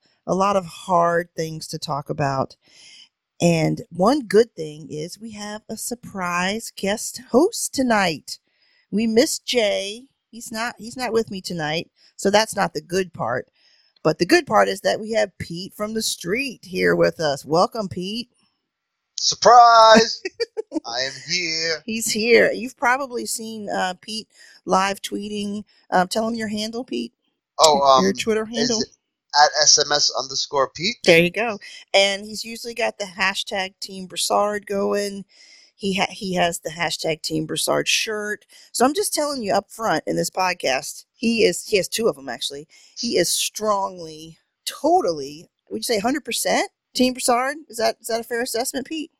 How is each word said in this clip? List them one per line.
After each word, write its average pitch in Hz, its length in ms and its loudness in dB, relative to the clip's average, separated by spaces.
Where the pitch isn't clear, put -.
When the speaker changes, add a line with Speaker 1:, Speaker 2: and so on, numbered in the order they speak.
Speaker 1:
a 175 80 0
lot 196 220 2
of 185 80 0
hard 170 680 0
things 160 340 -8
to 156 100 -10
talk 143 300 -6
about. 139 480 -2
And 160 500 2
one 208 360 2
good 214 280 4
thing 156 360 -12
is 156 280 -10
we 226 140 -16
have 208 360 -12
a 220 80 -8
surprise 190 960 -4
guest - 460 -4
host 349 420 2
tonight. 202 680 0
We 220 160 0
missed 226 380 2
Jay. 208 600 0
He's 226 200 -16
not, 226 280 -6
he's 233 180 -14
not 240 160 -4
with 226 180 2
me 190 100 -6
tonight, 160 500 -4
so 196 140 2
that's 214 240 2
not 185 180 0
the 156 80 -8
good 175 320 -4
part. 127 360 -4
But 156 160 2
the 180 80 2
good 339 200 4
part 202 220 4
is 196 120 -6
that 190 180 0
we 214 140 -8
have 214 260 0
Pete 175 360 -12
from 214 200 -6
the 220 80 -2
street 226 640 -4
here 180 300 2
with 170 240 2
us. 143 260 -2
Welcome, 185 440 0
Pete. 202 400 -8
Speaker 2:
Surprise! 226 1080 8
Speaker 1:
<laughs> 370 60 -8
Speaker 2:
I 120 160 -6
am 135 120 -4
here. 160 560 -4
Speaker 1:
He's 226 260 -4
here. 220 400 4
You've 202 260 -8
probably 247 480 -2
seen, 220 440 -8
uh, 190 320 -2
Pete 220 280 -12
live 190 360 0
tweeting. 208 640 -6
Um, 180 180 4
tell 226 180 -2
him 233 80 -4
your 220 140 -4
handle, 220 340 -6
Pete. 240 300 -8
Speaker 2:
Oh, 147 220 6
Speaker 1:
Your 190 140 4
Speaker 2:
um, 196 40 0
Speaker 1:
Twitter 220 320 -2
Speaker 2:
is 240 140 0
Speaker 1:
handle. 226 120 -2
Speaker 2:
it - 80 -4
at 147 160 6
S 151 160 6
M 147 120 -2
S 147 280 0
underscore 135 560 -2
Pete? 196 280 -4
Speaker 1:
There 170 200 8
you 175 80 0
go. 208 280 -6
And 196 320 2
he's 214 200 -12
usually 233 300 -12
got 220 240 -4
the 202 60 -6
hashtag 190 760 -4
Team 190 260 -12
Broussard 202 600 -2
going. 202 580 -2
He 196 200 -4
ha-, 190 160 -2
he 190 240 -6
has 175 240 0
the 170 120 -10
hashtag 160 520 -4
Team 160 240 -4
Broussard 151 420 -2
shirt. 208 560 -4
So - 140 2
I'm 285 80 2
just 392 220 -2
telling 285 280 -2
you 196 100 0
up - 180 -2
front 220 360 -2
in - 80 -2
this 170 140 -2
podcast, 175 760 -2
he 226 300 0
is, - 220 0
he 143 100 2
has 175 120 0
two 220 180 -2
of 147 120 0
'em, 135 100 -10
actually. 139 380 -8
He 240 200 -4
is 165 160 2
strongly, 180 1040 -4
totally, 170 840 -2
would 214 80 -6
you 220 40 -8
say 226 160 0
hundred 254 260 0
percent 240 440 0
Team 254 180 4
Broussard? 254 440 0
Is 220 80 -12
that, 220 240 0
is - 60 -16
that 226 140 -2
a 233 40 -14
fair 233 180 -4
assessment, 254 440 -4
Pete? 320 320 -10